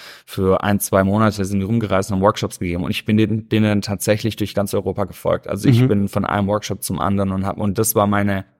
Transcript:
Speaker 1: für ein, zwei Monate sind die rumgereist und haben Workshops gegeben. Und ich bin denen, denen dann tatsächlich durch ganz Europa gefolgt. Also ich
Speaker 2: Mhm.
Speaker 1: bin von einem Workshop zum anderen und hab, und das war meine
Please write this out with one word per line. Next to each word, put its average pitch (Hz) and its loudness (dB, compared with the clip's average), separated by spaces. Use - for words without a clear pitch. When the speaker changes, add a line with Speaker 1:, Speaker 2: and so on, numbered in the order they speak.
Speaker 1:
für 92 2
ein, 101 2
zwei 95 2
Monate 101 2
sind 98 -2
die 95 -2
rumgereist 101 0
und 98 0
haben 95 2
Workshops 104 0
gegeben. 87 -4
Und 78 -6
ich - -6
bin 107 2
denen, 110 0
denen 110 2
dann 104 2
tatsächlich 107 -2
durch - -4
ganz 101 -2
Europa 98 -2
gefolgt. 85 -4
Also 107 0
ich 120 6
Speaker 2:
Mhm. 127 4
Speaker 1:
bin 101 2
von 101 -2
einem 98 0
Workshop 104 -4
zum 92 -4
anderen 98 0
und 95 -2
hab, 98 -6
und 101 -2
das - 0
war 104 4
meine 101 0